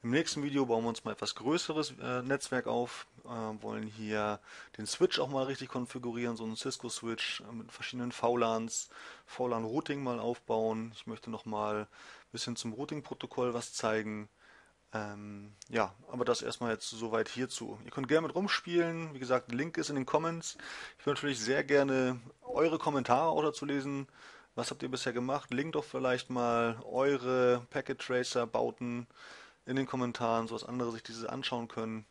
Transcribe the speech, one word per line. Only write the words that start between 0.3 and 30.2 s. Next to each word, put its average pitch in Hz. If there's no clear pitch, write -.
Video 139
bauen 113
wir 117
uns 113
mal 113
etwas -
größeres, 151
äh, 123
Netzwerk 131
auf, 120
äh, -
wollen 110
hier 107
den 107
Switch -
auch 143
mal 135
richtig 135
konfigurieren, 120
so 113
einen 110
Cisco-Switch, -
äh, 110
mit 113
verschiedenen 120
V 120
lans, 113
V -
lan-Routing 123
mal 123
aufbauen. 113
Ich -
möchte 113
noch 110
mal 107
ein -
bisschen 120
zum 113
Routing-Protokoll 131
was 117
zeigen. 107
Ähm, 104
ja, 107
aber 123
das 120
erstmal 120
jetzt -
soweit 113
hierzu. 117
Ihr -
könnt 135
gerne 160
mit -
rumspielen. 170
Wie 135
gesagt, 127
Link 147
ist 160
in 147
den 135
Comments. 165
Ich -
würde 143
natürlich 139
sehr 131
gerne 135
eure 165
Kommentare 147
auch 156
dazu 151
lesen. 139
Was 120
habt 135
ihr 127
bisher 127
gemacht? 127
Linkt 151
doch 147
vielleicht 127
mal 117
eure 127
Packet 139
Tracer 123
Bauten 120
in 127
den 135
Kommentaren, 120